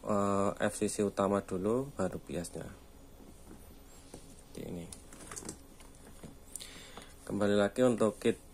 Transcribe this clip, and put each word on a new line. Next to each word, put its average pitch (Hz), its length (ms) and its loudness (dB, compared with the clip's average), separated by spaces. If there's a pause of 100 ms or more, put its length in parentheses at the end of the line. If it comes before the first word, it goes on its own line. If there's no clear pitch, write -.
eh, 101 440 4 (160)
F 104 120 2
C 104 120 2
C 104 160 2
utama 98 400 2
dulu, 113 480 0
baru 92 280 0
biasnya. 82 440 -6 (1500)
Seperti - 520 -16
ini. 175 200 -8 (2500)
Kembali 101 320 4
lagi 101 240 4
untuk 110 400 4
kit 113 160 4 (140)